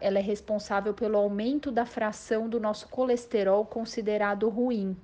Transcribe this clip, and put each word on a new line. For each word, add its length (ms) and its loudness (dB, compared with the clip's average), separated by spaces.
ela 160 2
é 40 4
responsável 720 -2
pelo 240 0
aumento 560 0
da 140 2
fração 600 -2
do 140 -2
nosso 280 -2
colesterol 760 2
considerado 840 0
ruim, 540 0